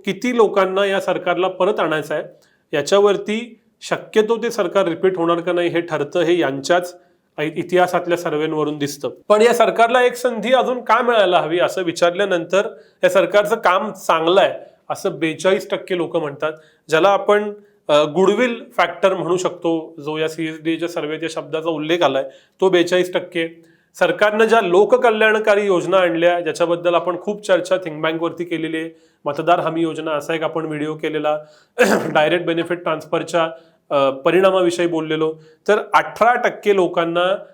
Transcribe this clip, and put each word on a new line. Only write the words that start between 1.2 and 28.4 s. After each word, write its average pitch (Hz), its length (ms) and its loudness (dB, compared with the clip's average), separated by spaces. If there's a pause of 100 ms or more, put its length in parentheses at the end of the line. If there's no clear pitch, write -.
परत 185 320 0
आणायचं 156 340 -2
आहे, 170 80 -4 (500)
याच्यावरती 202 880 0 (200)
शक्यतो 214 600 -2
ते 233 80 -2
सरकार 185 380 0
रिपीट 175 300 0
होणार 170 220 0
का 175 120 -2
नाही 175 160 0
हे 160 120 -2
ठरतं. 156 400 -4
हे 170 180 2
यांच्याच 147 600 -2 (380)
ऐ-, 156 180 -4
इतिहासातल्या 175 600 0
सर्व्हेवरून 151 600 -4
दिसतं. 143 320 -6 (180)
पण 214 140 4
या 233 120 6
सरकारला 226 480 4
एक 247 120 2
संधी 233 380 -4
अजून 247 280 2
का 226 220 2
मिळायला 202 360 4
हवी, 156 200 0
असं 170 240 0
विचारल्यानंतर 175 840 0 (360)
या 180 60 2
सरकारचं 202 460 2
काम 196 360 0
चांगलं 170 480 2
आहे, 143 140 2 (360)
असं 156 280 -6
बेचाळीस 165 520 -2
टक्के 185 260 -6
लोकं 165 240 -4
म्हणतात. 151 320 -6 (360)
ज्याला 160 200 4
आपण, 208 440 2 (360)
अ, 147 140 4
गुडविल 202 640 2 (120)
फॅक्टर 185 380 0
म्हणू 170 220 -2
शकतो, 165 580 -4 (100)
जो 156 120 -6
या 156 120 -2
सीएसडीएच्या 160 600 -6
सर्व्हेत 156 340 -8
या 160 80 -4
शब्दाचा 156 400 -6
उल्लेख 160 320 -2
आलाय, 135 220 2 (360)
तो 185 80 4
बेचाळीस 180 440 2
टक्के. 165 500 -6 (360)
सरकारनं 208 460 2
ज्या 220 160 4
लोककल्याणकारी 214 1040 2
योजना 196 300 0
आणल्या, 175 440 2
ज्याच्याबद्दल 170 540 -2
आपण 175 260 -2
खूप 208 260 -8
चर्चा 180 300 0
थिंक 160 260 -8
बँकवरती 165 420 -4